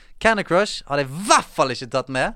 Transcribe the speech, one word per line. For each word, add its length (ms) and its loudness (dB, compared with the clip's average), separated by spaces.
Candy 220 2
Crush 440 0
hadde 160 -2
jeg 60 -10
i 180 -10
hvert 160 6
fall 260 -2
ikke 220 -8
tatt 160 -2
med, 280 -2